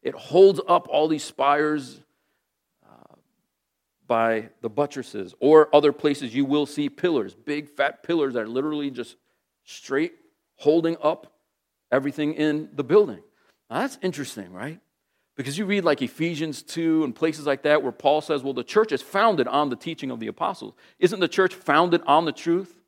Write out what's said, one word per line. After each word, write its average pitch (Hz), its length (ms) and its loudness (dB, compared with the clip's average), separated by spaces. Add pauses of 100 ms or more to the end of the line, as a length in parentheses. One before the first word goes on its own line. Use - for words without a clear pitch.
It 123 120 -6
holds 185 520 6
up 175 220 2
all 147 180 2
these 156 180 -2
spires, 143 760 0 (840)
uh, - 300 -20 (880)
by 113 420 0 (140)
the 117 80 -6
buttresses. 120 720 -8
Or 151 340 8
other 147 180 6
places 139 420 -4
you 135 120 0
will 143 180 0
see 143 240 -6
pillars, 135 460 -2
big 147 340 -8
fat 147 340 -4
pillars 151 300 -2
that 117 120 -4
are 107 40 -10
literally 143 420 -6
just 120 260 -12 (480)
straight - 500 -6 (420)
holding 165 460 2
up - 320 -4 (580)
everything 143 400 -2
in 151 400 -2
the 143 100 -6
building. 147 380 2 (500)
Now 127 100 -4
that's 269 220 -6
interesting, 131 500 -8
right? 123 280 -12 (560)
Because 139 200 -8
you 202 100 -4
read, 196 180 0
like, 147 180 2
Ephesians 156 600 -6
two 160 420 0
and 123 100 -6
places 156 320 -4
like 139 160 -2
that 151 200 4
where 131 100 -4
Paul 147 280 0
says, 147 220 -4
"Well, 135 120 -6
the 123 100 -6
church 220 260 2
is 135 120 -4
founded 196 440 0
on 143 220 0
the 120 80 -4
teaching 151 340 -10
of 117 100 -10
the 110 60 -8
apostles." 135 480 -8 (240)
Isn't 180 220 0
the 175 80 0
church 185 260 0
founded 170 520 2
on 156 180 4
the 151 80 -4
truth? 180 560 -4